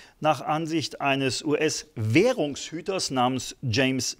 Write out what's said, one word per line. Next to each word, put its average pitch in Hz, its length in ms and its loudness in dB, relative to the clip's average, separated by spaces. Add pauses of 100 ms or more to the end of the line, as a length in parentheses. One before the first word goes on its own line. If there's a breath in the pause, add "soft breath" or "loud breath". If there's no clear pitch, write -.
(220 loud breath)
nach 151 180 2
Ansicht 156 640 -4
eines 135 420 0
U-S-Währungshüters 156 1700 0
namens 127 500 0
James 131 580 0